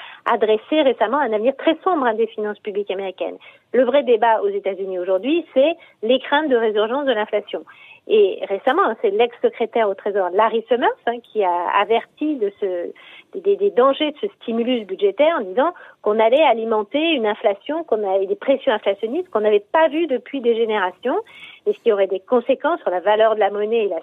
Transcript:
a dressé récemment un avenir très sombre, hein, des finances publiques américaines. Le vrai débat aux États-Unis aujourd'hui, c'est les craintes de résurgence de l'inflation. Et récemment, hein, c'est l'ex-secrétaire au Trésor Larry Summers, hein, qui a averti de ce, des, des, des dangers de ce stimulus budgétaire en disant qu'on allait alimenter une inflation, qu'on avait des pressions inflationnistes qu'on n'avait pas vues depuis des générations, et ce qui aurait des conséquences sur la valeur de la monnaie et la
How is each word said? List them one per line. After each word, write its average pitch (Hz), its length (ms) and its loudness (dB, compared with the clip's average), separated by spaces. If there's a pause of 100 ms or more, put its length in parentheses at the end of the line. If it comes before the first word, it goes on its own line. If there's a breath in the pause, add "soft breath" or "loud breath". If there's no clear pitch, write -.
(300 loud breath)
a 233 60 0
dressé 214 460 0
récemment 233 360 0
un 254 140 -2
avenir 226 240 -2
très 320 260 0
sombre, 330 220 0
hein, 226 100 2
des 220 120 0
finances 208 320 -6
publiques 202 320 -6
américaines. 185 480 -8 (340 loud breath)
Le 254 120 4
vrai 262 180 4
débat 226 400 4
aux 202 60 0
États-Unis 190 500 -4
aujourd'hui, 196 560 0
c'est 294 200 4 (280 soft breath)
les 247 180 2
craintes 294 300 -2
de 247 60 4
résurgence 226 500 0
de 262 60 0
l'inflation. 208 520 -4 (440 loud breath)
Et 202 400 2
récemment, 262 360 0
hein, 226 160 -2
c'est 214 100 0
l'ex-secrétaire 226 800 0
au 196 60 -2
Trésor 196 400 -2
Larry 220 340 2
Summers, 262 220 0 (160)
hein, 240 160 -4
qui 214 220 -4
a 175 240 -2 (120)
averti 240 540 -2
de 202 260 -4
ce, 180 300 -6 (420 loud breath)
des, 190 80 -10
des, 196 160 2
des 196 140 2
dangers 269 400 2
de 294 80 -16
ce 214 80 -6 (160)
stimulus 233 420 -2
budgétaire 202 540 0
en 233 60 -4
disant 247 280 -2 (300 loud breath)
qu'on 214 160 0
allait 226 240 4
alimenter 226 680 0
une 240 140 0
inflation, 214 580 -2
qu'on 214 220 -2
avait 190 200 0
des 196 80 -4
pressions 262 380 0
inflationnistes 220 580 -4
qu'on 214 100 -2
n'avait 208 320 2
pas 320 160 4
vues 311 200 -2
depuis 262 320 -6
des 233 160 2
générations, 214 600 -2 (480 loud breath)
et 208 80 0
ce 202 60 -4
qui 226 140 0
aurait 196 160 2
des 190 100 -4
conséquences 269 640 -2
sur 196 100 -4
la 180 80 -2
valeur 214 380 2
de 214 40 -4
la 196 100 2
monnaie 214 340 -2
et 196 40 -2
la 180 140 -4